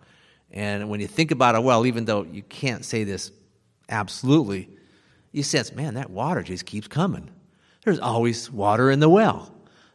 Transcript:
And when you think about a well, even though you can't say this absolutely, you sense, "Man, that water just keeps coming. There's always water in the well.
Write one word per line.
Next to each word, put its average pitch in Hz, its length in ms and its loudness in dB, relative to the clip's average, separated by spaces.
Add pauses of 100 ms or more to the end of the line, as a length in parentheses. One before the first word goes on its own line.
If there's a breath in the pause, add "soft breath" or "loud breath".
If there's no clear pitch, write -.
(500 soft breath)
And 104 400 -6
when 104 100 -4
you 104 60 -4
think 156 240 0
about 123 240 4
a 113 60 4
well, 120 260 4
even 117 180 0
though 107 200 -2
you 87 180 -14
can't - 420 -8
say 110 200 -4
this 98 280 -8 (560)
absolutely, 107 800 0 (640 soft breath)
you 143 100 -4
sense, 139 300 -2
"Man, 139 220 -8
that 123 160 -10
water 117 320 -4
just 90 240 -10
keeps 107 220 -10
coming. 160 420 -4 (540 soft breath)
There's 196 160 0
always 117 500 -2
water 110 400 2
in 139 100 2
the 156 80 8
well. 190 460 4 (400 soft breath)